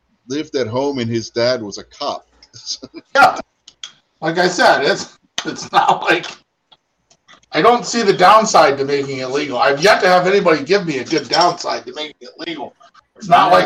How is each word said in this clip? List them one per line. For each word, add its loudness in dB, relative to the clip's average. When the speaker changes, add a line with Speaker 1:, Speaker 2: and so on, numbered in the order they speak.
Speaker 1:
lived -8
at -2
home -4
and -4
his -6
dad -2
was -12
a -16
cop. -10
<laughs> -14
Speaker 2:
Yeah. 4
Like -4
I 2
said, 2
it's, -4
it's -10
not 0
like, -2
I 0
don't 2
see -2
the 4
downside 4
to -2
making -4
it -6
legal. -4
I've 0
yet 4
to 2
have 4
anybody 2
give 0
me -4
a -6
good -4
downside -2
to -16
making -12
it -20
legal. -12
It's -14
not 4
Speaker 3:
Yeah. 6